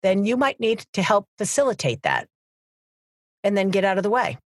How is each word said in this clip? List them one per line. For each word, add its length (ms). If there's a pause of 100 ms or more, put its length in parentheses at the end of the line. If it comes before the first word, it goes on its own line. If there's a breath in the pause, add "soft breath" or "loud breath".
then 220
you 140
might 200
need 360
to 80
help 340
facilitate 680
that 260 (1160)
and 140
then 120
get 140
out 140
of 60
the 60
way. 360